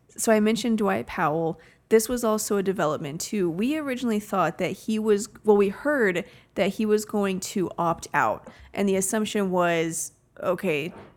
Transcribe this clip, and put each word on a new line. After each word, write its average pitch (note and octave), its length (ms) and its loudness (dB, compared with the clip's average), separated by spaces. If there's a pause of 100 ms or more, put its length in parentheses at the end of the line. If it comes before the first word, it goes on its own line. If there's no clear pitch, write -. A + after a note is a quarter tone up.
(160)
so - 160 0
I G#3+ 80 6
mentioned A3 380 2
Dwight G3 300 -2
Powell. E3 520 -2 (300)
This A3 200 6
was A#3+ 140 -2
also G#3+ 340 0
a G3 60 0
development, D#3+ 580 -2
too. F#3+ 280 0
We A#3 280 -2
originally B3 420 -2
thought F3+ 380 0
that F3+ 140 -2
he G#3+ 260 -4
was, G#3+ 320 2 (140)
well, G#3 140 6
we G3+ 120 4
heard G#3 560 0 (300)
that F#3+ 140 0
he G#3+ 160 -2
was G#3+ 200 2
going G3 360 -2
to - 360 -2
opt E3 360 -2
out. A#2+ 340 0 (260)
And G3+ 160 0
the F#3+ 60 2
assumption G#3 560 -2
was, E3+ 600 0 (300)
okay, F3+ 520 -2 (240)